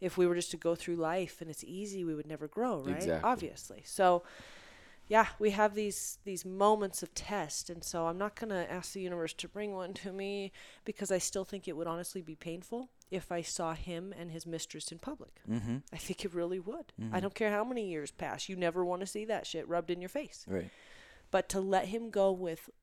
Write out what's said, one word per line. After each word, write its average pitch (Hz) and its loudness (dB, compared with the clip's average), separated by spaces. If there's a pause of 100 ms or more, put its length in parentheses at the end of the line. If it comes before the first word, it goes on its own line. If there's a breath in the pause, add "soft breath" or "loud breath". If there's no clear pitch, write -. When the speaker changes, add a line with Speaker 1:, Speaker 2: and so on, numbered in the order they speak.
Speaker 1:
If 185 -2
we 180 10
were 175 8
just 175 0
to 175 -6
go 170 4
through 170 -2
life 170 0
and 165 -10
it's 151 -10
easy, 196 -6
we 160 0
would 151 -6
never 151 -6
grow, 220 0
right? 92 0
Speaker 2:
Exactly. 82 2
Speaker 1:
Obviously. - -4
So, 180 8 (840 soft breath)
yeah, 214 8 (120)
we 208 6
have 208 6
these, 208 -2
these 185 -6
moments 196 4
of - -8
test. - -4
And 170 -10
so 165 0
I'm 170 -2
not 208 0
gonna 196 -2
ask 175 -6
the 196 -4
universe 175 -2
to - -8
bring 208 -4
one 185 -6
to 196 -8
me 196 -4 (340 soft breath)
because 202 -2
I 185 4
still 190 -2
think 196 -8
it 160 -2
would 165 -2
honestly 170 -4
be 156 -10
painful 180 -8 (240)
if 180 -4
I 175 0
saw 165 -2
him 180 -6
and 170 -8
his 165 -8
mistress 160 -6
in 165 -12
public. - -10
Speaker 2:
Mm-hmm. 117 0 (160)
Speaker 1:
I - -8
think - -6
it 175 -4
really 175 0
would. 233 -8
I - -6
Speaker 2:
Mm-hmm. 113 0
Speaker 1:
don't 196 -2
care 214 4
how 208 4
many 240 -2
years 151 -4
pass. - -4
You 190 -4
never 180 2
wanna 180 0
see 214 -4
that 214 0
shit 160 -4
rubbed 170 0
in 175 -2
your 180 -8
face. - -6
Speaker 2:
Right. 92 -2 (600 soft breath)
Speaker 1:
But 190 2
to 190 2
let 190 4
him 226 -4
go 196 6
with 180 -4 (120)